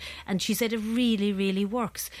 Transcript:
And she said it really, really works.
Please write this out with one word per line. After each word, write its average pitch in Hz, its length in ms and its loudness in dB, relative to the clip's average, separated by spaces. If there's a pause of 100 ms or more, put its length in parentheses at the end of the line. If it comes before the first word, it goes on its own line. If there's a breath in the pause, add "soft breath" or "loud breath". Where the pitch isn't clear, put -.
(260 loud breath)
And 147 140 0
she 214 140 0
said 226 180 2
it 233 60 0
really, 220 540 2
really 196 320 2
works. 214 460 -4 (100)